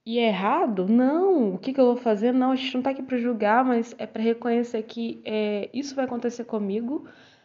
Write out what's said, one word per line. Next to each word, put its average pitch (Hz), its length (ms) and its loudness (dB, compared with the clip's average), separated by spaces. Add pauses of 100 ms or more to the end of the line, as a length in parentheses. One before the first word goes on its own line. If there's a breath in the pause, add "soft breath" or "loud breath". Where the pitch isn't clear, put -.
(100)
E 233 80 0
é 233 100 4
errado? 208 600 0
Não. 262 640 4
O 185 60 -4
que - 120 -6
que 269 80 -2
eu 262 60 6
vou 240 120 4
fazer? 233 360 0
Não, 254 200 2
a 262 40 2
gente - 180 -6
não 254 60 -2
tá 262 80 -2
aqui 269 140 -4
pra 254 160 -2
julgar, 233 440 2
mas 240 360 0
é 220 80 -8
pra 220 160 -8
reconhecer 233 600 0
que, 233 380 -8
é, 208 480 -2
isso 277 240 -8
vai 262 120 -2
acontecer 240 380 -6
comigo, 226 600 -4 (380 loud breath)